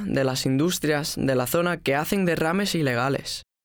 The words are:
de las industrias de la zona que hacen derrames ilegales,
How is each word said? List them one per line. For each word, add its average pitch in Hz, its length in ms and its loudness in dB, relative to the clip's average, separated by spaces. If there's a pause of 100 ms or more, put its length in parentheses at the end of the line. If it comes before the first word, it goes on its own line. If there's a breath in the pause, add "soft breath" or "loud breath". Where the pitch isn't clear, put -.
de 135 180 2
las 131 220 0
industrias 147 720 0
de 135 160 2
la 123 120 2
zona 170 360 0
que 139 120 0
hacen 180 300 0
derrames 170 500 0
ilegales, 135 680 -2 (220)